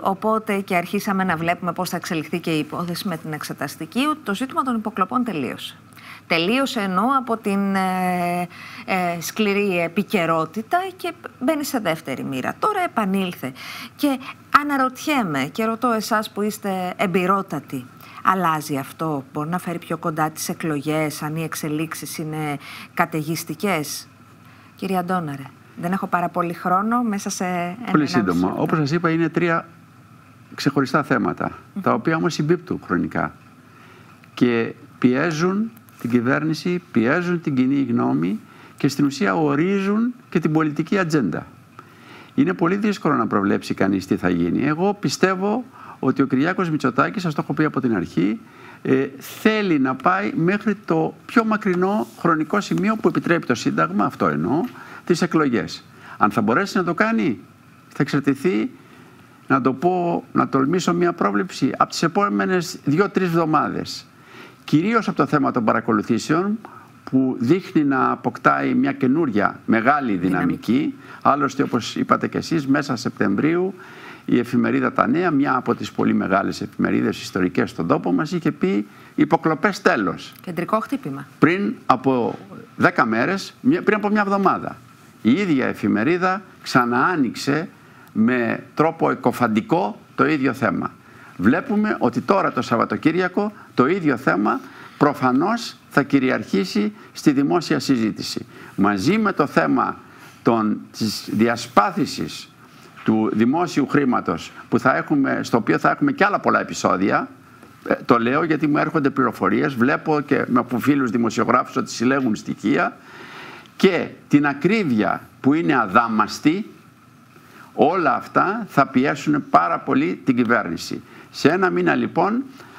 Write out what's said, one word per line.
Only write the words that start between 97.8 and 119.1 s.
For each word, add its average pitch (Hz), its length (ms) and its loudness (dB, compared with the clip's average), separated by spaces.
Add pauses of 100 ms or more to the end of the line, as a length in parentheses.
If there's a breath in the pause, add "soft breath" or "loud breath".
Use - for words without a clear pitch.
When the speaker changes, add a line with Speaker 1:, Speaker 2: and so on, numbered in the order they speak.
Speaker 2:
Μαζί 101 420 4
με 208 160 2
το 151 120 2
θέμα 135 520 2 (460 loud breath)
των, 110 340 2 (200)
της - 340 -4
διασπάθησης 117 1200 0 (540 loud breath)
του 110 300 2
δημόσιου 143 540 2
χρήματος, 117 640 -2 (180 loud breath)
που - 100 2
θα 131 180 2
έχουμε, 143 460 0
στο - 140 2
οποίο 156 200 2
θα 151 120 2
έχουμε 143 220 2
κι 139 120 2
άλλα 202 160 2
πολλά 107 200 2
επεισόδια, 98 680 0 (600 loud breath)
ε, - 60 4 (120)
το 123 140 6
λέω 127 240 0
γιατί 156 240 0
μου 147 100 2
έρχονται 151 320 2
πληροφορίες, 123 640 0
βλέπω 151 460 2
και 120 260 0
με, 123 120 4
από 120 200 -2
φίλους 131 320 2
δημοσιογράφους 117 640 2
ότι 120 160 -4
συλλέγουν 127 440 0
στοιχεία, - 600 -2 (800 loud breath)
και 170 320 4 (200)
την 147 180 2
ακρίβεια 143 760 0 (180)
που 131 140 2
είναι 160 220 2
αδάμαστη, 117 920 2 (1040 loud breath)
όλα 151 420 4
αυτά 180 540 0
θα 139 180 4
πιέσουν 143 640 0